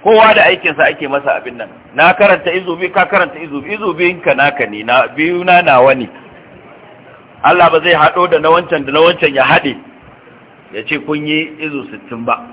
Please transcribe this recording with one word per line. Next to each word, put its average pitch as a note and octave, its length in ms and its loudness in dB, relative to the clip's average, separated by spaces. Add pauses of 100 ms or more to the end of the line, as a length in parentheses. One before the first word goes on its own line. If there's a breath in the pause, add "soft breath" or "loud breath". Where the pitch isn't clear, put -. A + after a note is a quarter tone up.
Kowa A3 300 6
da G#3 120 2
aikinsa D#3+ 400 0
ake C#3+ 220 -4
masa C#3 300 -2
abin A#2+ 200 -12
nan. G#2+ 120 -12 (240)
Na E3 200 2
karanta F#3 380 2
izu F3+ 240 -6
biyu, F3+ 160 -6
ka F#3 140 0
karanta F#3 340 -2
izu D3 220 -12
biyu, F3+ 160 -10
izu G#3 160 -6
biyun F3 280 -2
ka D3+ 120 0
naka C#3 320 0
ne, G#2 180 -12
na, A#2+ 240 2
biyu D#3+ 360 -4
na F3+ 180 4
nawa C3+ 340 4
ne. A#2 140 -8 (1300)
Allah E3+ 280 4
ba D#3+ 80 2
zai E3+ 160 2
haɗo E3 320 2
da E3 120 2
na D#3 100 0
wancan E3 360 0
da C3+ 60 -8
na D3 80 0
wancan E3 340 2
ya C3+ 100 0
haɗe, C#3+ 320 0 (1000)
ya G#2+ 120 -10
ce D3 140 -4
kun D3+ 260 -6
yi D#3 340 -4
izu D3+ 320 -10
sittin A#2 340 -14
ba. A#2 100 -2 (180)